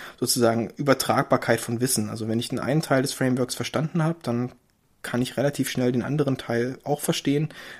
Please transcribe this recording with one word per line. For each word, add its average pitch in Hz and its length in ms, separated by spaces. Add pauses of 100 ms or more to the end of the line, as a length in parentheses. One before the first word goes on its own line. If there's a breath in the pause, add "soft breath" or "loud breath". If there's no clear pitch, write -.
(180 loud breath)
sozusagen 117 580
Übertragbarkeit 127 840
von 117 200
Wissen. 110 300
Also 110 160
wenn 113 140
ich - 80
den 127 100
einen 147 240
Teil 135 200
des 135 100
Frameworks 127 420
verstanden 156 480
habe, 165 220
dann 120 260 (520)
kann 123 200
ich - 140
relativ 139 340
schnell 123 220
den 123 100
anderen 139 360
Teil 120 440
auch 143 180
verstehen, 147 500 (300 loud breath)